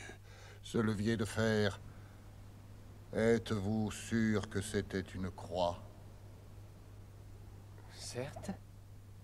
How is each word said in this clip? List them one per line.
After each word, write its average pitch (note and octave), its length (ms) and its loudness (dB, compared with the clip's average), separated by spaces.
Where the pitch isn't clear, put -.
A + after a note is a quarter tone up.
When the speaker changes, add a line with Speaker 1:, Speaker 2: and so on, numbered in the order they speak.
Speaker 1:
Ce - 140 2
levier A2 380 6
de G#2+ 80 2
fer, G#2+ 560 6
êtes-vous G#2+ 800 4
sûr A2 580 4
que G2 120 0
c'était G2 380 0
une F#2 320 -4
croix ? F2 480 2
Speaker 2:
Certes. - 580 -6